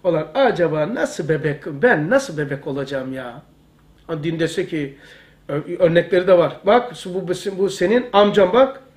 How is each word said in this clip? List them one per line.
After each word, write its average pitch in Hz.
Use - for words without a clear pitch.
Olan, 165
acaba 175
nasıl 226
bebek, 151
ben 160
nasıl 254
bebek 143
olacağım 135
ya? 123
Ha, 156
din 165
dese 175
ki, 143
ö-, 151
örnekleri 175
de 180
var. 156
Bak, 233
bu, 180
bu, 180
bu 190
senin 233
amcan 202
bak. 269